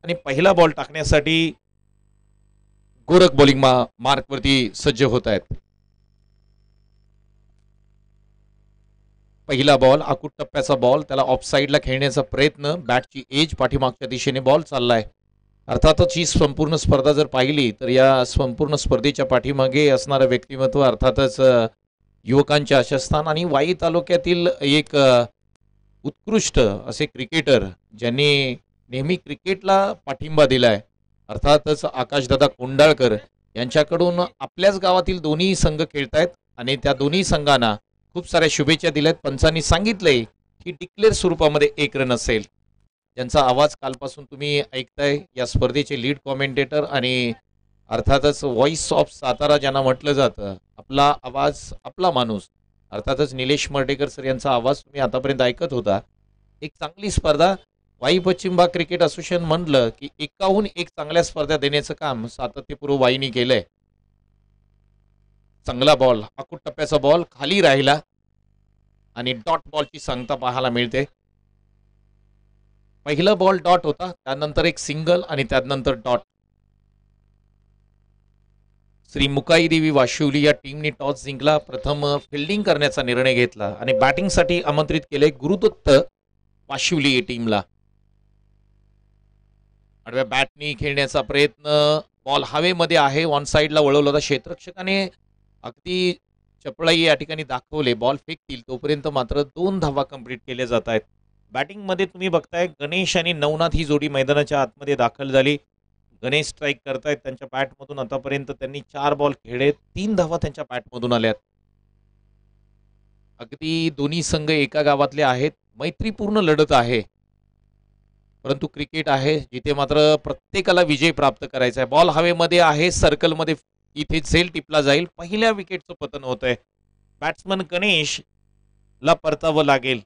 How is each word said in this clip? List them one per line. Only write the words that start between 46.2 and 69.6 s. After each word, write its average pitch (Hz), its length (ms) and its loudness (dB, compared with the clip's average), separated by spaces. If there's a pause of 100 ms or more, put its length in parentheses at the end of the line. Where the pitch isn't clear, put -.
commentator 139 600 -4
आणि 127 480 -2 (560)
अर्थातच 131 560 0
Voice 139 480 -2
of 151 120 2
सातारा 147 540 0
ज्यांना 139 240 -2
म्हटलं 135 300 0
जातं, 107 420 -2 (240)
आपला 139 440 2
आवाज 139 500 -4 (120)
आपला - 260 -2
माणूस, 113 380 -4 (420)
अर्थातच 131 440 -4
निलेश 131 360 -2
मर्डेकर 139 380 -4
sir 131 160 -16
यांचा 131 280 -2
आवाज 123 260 0
तुम्ही - 220 -14
आतापर्यंत 127 400 -2
ऐकत 135 320 -2
होता. 101 280 -2 (640)
एक 156 80 -14 (100)
चांगली 180 300 -8
स्पर्धा 165 440 2 (460)
वाई 156 180 2
पश्चिम 180 380 -2
भाग 175 120 6
क्रिकेट 175 340 -2
असोसिएशन 170 420 -2
म्हटलं 156 440 0
की 139 200 -12 (100)
एकाहून 190 480 -2 (100)
एक 175 120 -8
चांगल्या 165 360 -2
स्पर्धा 151 320 -4
देण्याचं 143 380 -2
काम 123 320 -8
सातत्यपूर्व 139 680 -6
वाईनी 131 340 2
केलंय. 120 320 0 (2000)
चांगला 135 280 4
ball, 123 280 4 (140)
आकुट - 280 -16
टप्प्याचा 151 340 -2
ball 151 240 4 (100)
खाली 165 280 -2
राहिला 139 400 4 (1120)
आणि 123 180 -4
डॉट 156 340 -4